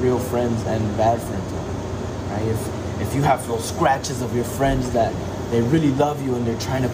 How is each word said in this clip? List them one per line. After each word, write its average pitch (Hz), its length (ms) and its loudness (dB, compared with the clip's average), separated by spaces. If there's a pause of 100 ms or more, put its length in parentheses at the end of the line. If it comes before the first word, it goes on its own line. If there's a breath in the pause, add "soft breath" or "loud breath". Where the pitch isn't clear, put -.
real 127 160 4
friends 120 460 0
and 110 180 0 (140)
bad 113 240 4
friends 101 320 -4
are, - 840 -4
right? 107 100 0
If, 110 140 0 (480)
if - 60 -4
you 139 80 2
have 139 260 2
those 113 200 -2
scratches 135 540 0
of 110 120 -2
your 120 100 0
friends 131 480 0
that 110 200 2 (380)
they 117 120 2
really 147 300 4
love 143 320 2
you 127 120 0
and 120 100 0
they're 113 140 -2
trying 131 220 0
to 123 120 0